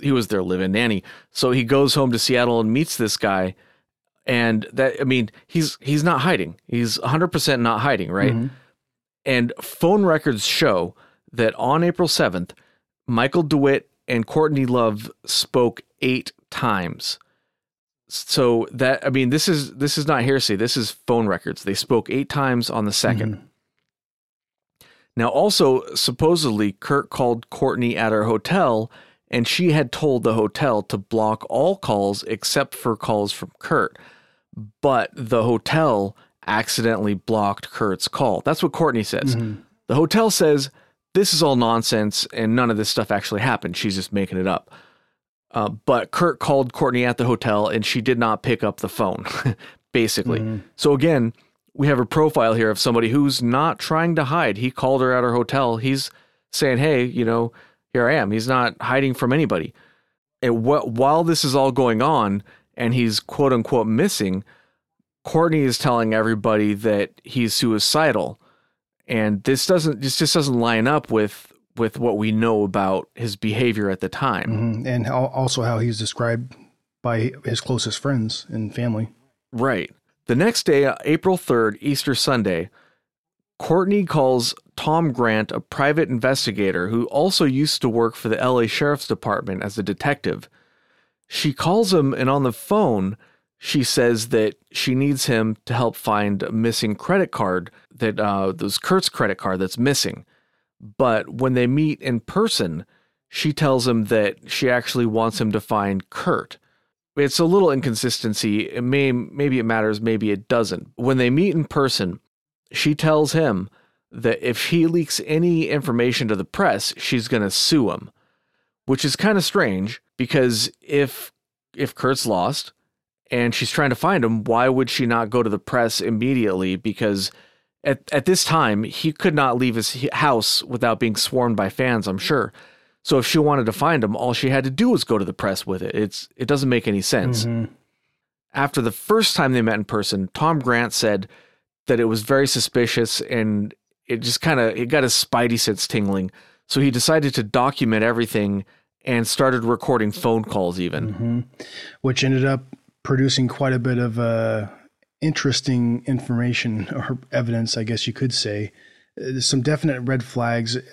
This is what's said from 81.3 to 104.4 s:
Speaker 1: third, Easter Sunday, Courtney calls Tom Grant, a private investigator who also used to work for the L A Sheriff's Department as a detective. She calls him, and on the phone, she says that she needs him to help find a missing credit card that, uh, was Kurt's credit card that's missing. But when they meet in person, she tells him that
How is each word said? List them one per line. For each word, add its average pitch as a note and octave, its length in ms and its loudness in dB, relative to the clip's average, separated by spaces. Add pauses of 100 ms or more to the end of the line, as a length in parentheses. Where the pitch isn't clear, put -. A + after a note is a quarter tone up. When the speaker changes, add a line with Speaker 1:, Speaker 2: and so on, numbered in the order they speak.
Speaker 1:
third, A2+ 420 0
Easter C#3 340 -2
Sunday, G2+ 560 0 (880)
Courtney F#3+ 460 0
calls C3 500 0 (220)
Tom D#3 380 0
Grant, A2 380 0
a - 100 -6
private D3 480 0
investigator G#2 800 -2
who A#2 160 0
also F3+ 400 0
used C#3 360 0
to B2+ 80 0
work A2+ 260 2
for - 120 -8
the A2 120 -2
L B2+ 200 2
A A#2 80 2
Sheriff's D3 400 -2
Department G2+ 560 -4
as G2+ 140 -8
a G#2 60 -4
detective. G2+ 640 -4 (800)
She - 260 -4
calls F#3+ 400 2
him, C#3 200 2
and C3 160 0
on C#3 140 2
the B2 100 0
phone, A2+ 640 0 (400)
she - 260 -2
says A#2 460 2
that G#2+ 260 2 (160)
she - 220 -2
needs C3+ 340 0
him A2 280 0 (100)
to A#2+ 80 -6
help A#2 220 0
find G#2 480 0
a - 80 -6
missing A2+ 440 -2
credit F#3 360 -2
card F#2 400 -2 (240)
that, G#2+ 240 -2
uh, G2 400 0
was G2+ 180 -6
Kurt's - 320 0
credit G2+ 280 -2
card F#2+ 220 -4
that's F#2+ 180 -4
missing. B2+ 480 -2 (720)
But A#2 320 0
when B2+ 240 -2
they B2 120 2
meet D3 360 0
in B2 180 -2
person, G2+ 640 -2 (440)
she - 240 -4
tells C3 340 0
him A2+ 180 2
that G#2 460 0